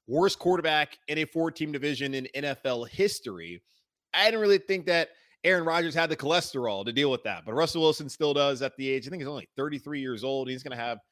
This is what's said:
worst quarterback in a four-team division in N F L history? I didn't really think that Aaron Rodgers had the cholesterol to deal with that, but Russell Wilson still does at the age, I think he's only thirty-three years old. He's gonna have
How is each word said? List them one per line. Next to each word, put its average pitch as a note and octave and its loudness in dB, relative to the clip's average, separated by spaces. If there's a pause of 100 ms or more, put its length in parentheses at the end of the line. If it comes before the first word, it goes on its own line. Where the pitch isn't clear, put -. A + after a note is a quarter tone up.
worst E3 2
quarterback D#3+ 2 (100)
in D3+ -2
a D#3 0
four-team D#3+ -4
division C#3 -2
in C3 -4
N C#3 -4
F C#3 -4
L A#2+ -2
history? F2+ -4 (500)
I F#3+ 4
didn't A3+ 4
really G3+ 6
think F#3+ -2
that E3+ 2 (340)
Aaron F3 4
Rodgers E3 0
had E3 2
the D#3 0
cholesterol B2+ 0
to A#2 -4
deal C#3 4
with B2 0
that, F2+ -6
but A2 -6
Russell D#3+ 2
Wilson D3+ 2
still D3 0
does C#3+ 2
at C3+ -4
the C3+ -4
age, C3+ -2
I C#3+ -12
think F3 -8
he's C3+ -6
only C#3 -10
thirty-three C#3+ -6
years B2 -6
old. C3 -2
He's B2+ -6
gonna C3 -10
have A#2 -4 (140)